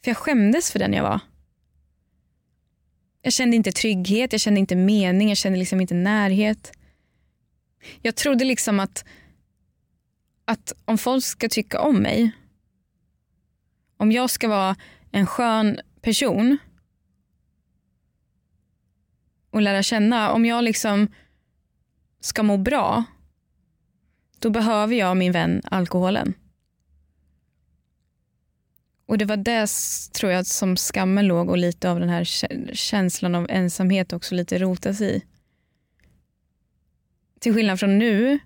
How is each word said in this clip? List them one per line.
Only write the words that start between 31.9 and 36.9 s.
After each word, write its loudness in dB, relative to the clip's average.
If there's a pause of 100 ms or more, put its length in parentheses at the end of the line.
av 0
den 0
här 0
kä-, -6
känslan -2
av -2
ensamhet 0
också -8
lite -2
rotas -2
i. -4 (2250)